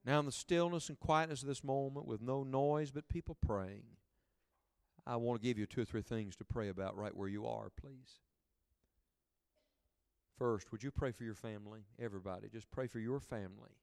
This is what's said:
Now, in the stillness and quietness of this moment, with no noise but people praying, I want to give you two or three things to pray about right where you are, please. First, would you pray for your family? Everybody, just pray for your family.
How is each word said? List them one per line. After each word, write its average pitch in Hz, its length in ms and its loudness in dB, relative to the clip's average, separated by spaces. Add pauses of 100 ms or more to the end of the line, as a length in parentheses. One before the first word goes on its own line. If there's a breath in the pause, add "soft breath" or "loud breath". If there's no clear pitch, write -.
Now, 135 140 6
in 147 80 4
the 135 60 -2
stillness 170 560 4
and 147 100 -8
quietness 156 440 4
of 139 60 -2
this 139 140 -2
moment, 139 440 0
with 107 140 -2
no 131 220 0
noise 139 480 4
but 143 180 -8
people 165 280 -4
praying, 101 480 0 (1200)
I 123 100 -2
want 117 240 0
to 107 60 0
give 120 120 4
you 104 80 2
two - 160 0
or - 20 4
three 107 180 -2
things 107 340 -4
to - 80 -12
pray 107 240 -2
about 95 280 -2
right 104 200 -4
where 98 120 -2
you 104 180 -2
are, 110 240 -4
please. 131 500 -16 (2250)
First, 117 360 2
would 110 100 -6
you 135 80 -2
pray 135 220 0
for 117 100 -10
your 113 120 -4
family? 107 460 -10 (200)
Everybody, 98 480 -4
just 110 220 -12
pray 131 180 -2
for 120 100 -4
your 123 220 0
family. 104 640 -8